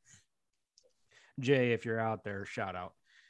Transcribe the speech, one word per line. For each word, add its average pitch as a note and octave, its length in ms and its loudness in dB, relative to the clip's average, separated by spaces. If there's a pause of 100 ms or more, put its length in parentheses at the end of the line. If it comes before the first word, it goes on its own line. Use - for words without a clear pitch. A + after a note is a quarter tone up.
(1400)
Jay, B2+ 340 4
if A2+ 120 0
you're A2+ 160 -2
out A2 240 -2
there, G2+ 200 -6
shout G2 300 -6
out. F2+ 200 -10 (360)